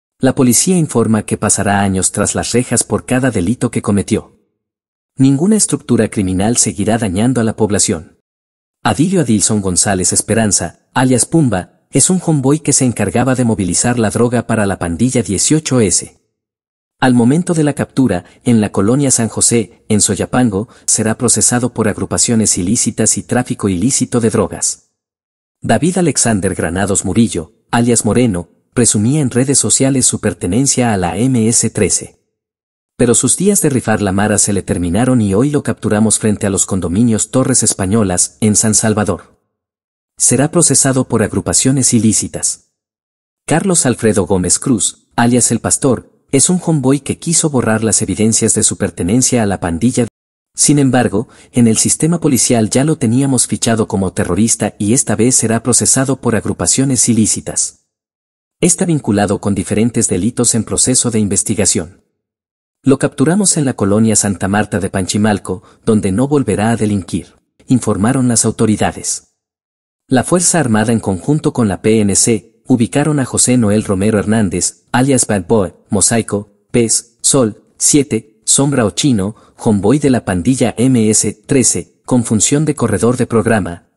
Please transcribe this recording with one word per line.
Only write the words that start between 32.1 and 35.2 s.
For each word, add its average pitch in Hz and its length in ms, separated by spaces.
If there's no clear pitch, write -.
Pero 117 180
sus - 220
días 202 240
de 151 100
rifar 113 320
la 101 80
mara 101 280
se 107 140
le 98 100
terminaron 110 580